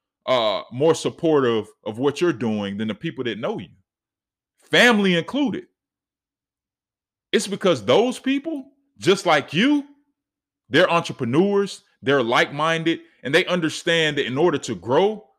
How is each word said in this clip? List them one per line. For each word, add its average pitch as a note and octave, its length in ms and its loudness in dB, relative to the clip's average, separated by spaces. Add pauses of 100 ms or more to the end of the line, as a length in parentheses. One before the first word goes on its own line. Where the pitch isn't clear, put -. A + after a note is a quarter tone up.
(260)
uh, A2 360 0 (100)
more D3 220 2
supportive B2+ 760 0 (180)
of G#2+ 120 -8
what C3+ 220 -2
you're F3 120 2
doing G#2+ 440 -4
than A2 120 -6
the G#2 60 -6
people C3+ 300 -8
that G#2+ 140 -6
know F3 200 -6
you? A#2+ 100 -14 (1000)
Family G3+ 440 4
included. A3 520 -2 (1700)
It's A3 140 0
because F3+ 380 -2
those G3 340 2
people, C#4 540 -6 (260)
just F3+ 280 0
like D3+ 260 2
you, C#4 320 2 (880)
they're D#3 200 4
entrepreneurs, E3+ 920 -2 (200)
they're C3+ 200 2
like-minded, D#3+ 760 0 (220)
and C3+ 120 -2
they F3+ 120 2
understand D#3+ 680 -2
that A#2+ 100 0
in B2+ 120 -4
order E3 200 2
to - 160 -8
grow D#3 520 -2 (120)